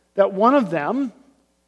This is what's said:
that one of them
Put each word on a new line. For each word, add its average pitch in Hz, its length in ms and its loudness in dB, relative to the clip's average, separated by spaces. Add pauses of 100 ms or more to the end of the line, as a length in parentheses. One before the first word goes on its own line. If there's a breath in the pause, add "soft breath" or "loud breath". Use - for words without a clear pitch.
(160)
that 196 180 0
one 226 220 4
of 220 160 0
them 196 420 -4 (540)